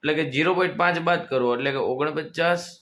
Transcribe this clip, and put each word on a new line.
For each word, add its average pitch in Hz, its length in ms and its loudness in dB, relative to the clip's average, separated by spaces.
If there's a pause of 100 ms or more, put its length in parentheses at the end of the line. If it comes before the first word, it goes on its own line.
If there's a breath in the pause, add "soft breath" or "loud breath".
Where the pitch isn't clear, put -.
એટલે 151 100 0
કે 151 180 -2
ઝીરો 160 240 2
પોઇન્ટ 185 220 0
પાંચ 175 220 2
બાદ 170 300 0
કરો, 123 260 2
એટલે 139 160 -2
કે 135 60 -2
ઓગણપચાસ 156 840 0 (200)